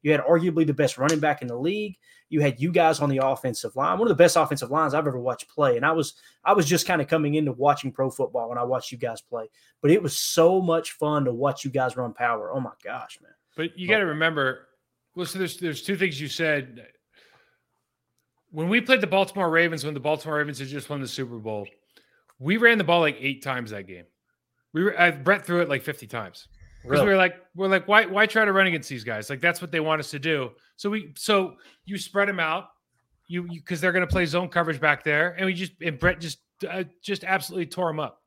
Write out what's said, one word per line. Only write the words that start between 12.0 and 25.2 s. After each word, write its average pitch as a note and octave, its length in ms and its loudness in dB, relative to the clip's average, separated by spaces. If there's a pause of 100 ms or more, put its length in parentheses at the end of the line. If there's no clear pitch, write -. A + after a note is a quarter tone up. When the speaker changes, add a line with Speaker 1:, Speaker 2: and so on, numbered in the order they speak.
Speaker 1:
power. A#2 380 -4
Oh C3 80 -4
my A#2+ 120 -8 (120)
gosh, A#2 380 -12
man. - 100 -20 (240)
Speaker 2:
But E3 220 -8
you F3+ 100 -8
Speaker 1:
But G#3+ 60 4
Speaker 2:
gotta G#3 120 2
remember, D3+ 600 -2 (460)
well, F3 100 -6
so F#3 140 -10
there's, F3+ 180 -4
there's D#3+ 260 -6
two G3 140 -4
things E3+ 240 -2
you D3+ 80 -8
said. C3+ 580 -4 (1600)
When D#3+ 180 -4
we A3+ 120 2
played B3 200 2
the G3 60 -2
Baltimore F#3 440 0
Ravens, E3 340 2
when D3+ 100 -6
the C#3 60 -6
Baltimore D3+ 360 -2
Ravens D3 240 -4
had C3+ 80 -10
just C#3+ 220 -12
won C#3+ 100 -6
the B2+ 80 -8
Super A#2+ 300 -8
Bowl, G#2+ 280 -8 (720)
we D#3 180 0
ran A#3 220 6
the F#3 60 0
ball, E3+ 160 4
like, D3+ 180 2
eight C3+ 240 -4
times B2 280 -6
that G2 180 -12
game. F2+ 160 -16 (680)
We E3 100 0
were, G3+ 160 0
uh, F3 120 6
Brett D#3 320 0